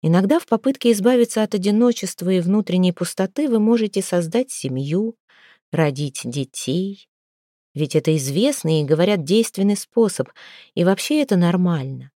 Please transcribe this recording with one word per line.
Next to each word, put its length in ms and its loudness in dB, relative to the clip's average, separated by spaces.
Иногда 360 2
в 60 -4
попытке 480 0
избавиться 500 2
от 120 -4
одиночества 760 0
и 120 2
внутренней 520 0
пустоты 560 -4
вы 100 2
можете 440 2
создать 480 -2
семью, 640 -4
родить 520 -2
детей. 840 -6
Ведь 240 -2
это 220 2
известный 640 0
и, 20 0
говорят, 400 0
действенный 540 0
способ, 500 -2
и 100 0
вообще 380 2
это 140 0
нормально. 800 0